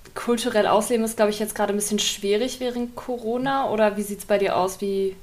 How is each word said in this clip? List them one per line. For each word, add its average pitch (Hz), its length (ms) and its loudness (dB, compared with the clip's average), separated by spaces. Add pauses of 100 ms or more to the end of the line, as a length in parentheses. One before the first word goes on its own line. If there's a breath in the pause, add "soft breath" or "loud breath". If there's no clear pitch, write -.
(160)
kulturell 233 500 2
Ausleben 220 380 4
ist, 220 140 -4
glaub 214 120 4
ich, 208 100 -4
jetzt 214 160 -4
gerade 202 180 0
ein - 20 0
bisschen 208 240 -2
schwierig 214 600 -2
während 240 340 -4
Corona, 247 720 -2
oder 214 280 2
wie 208 60 0
sieht's 196 220 -8
bei 208 120 4
dir 196 180 2
aus? 185 240 0
Wie, 196 440 -2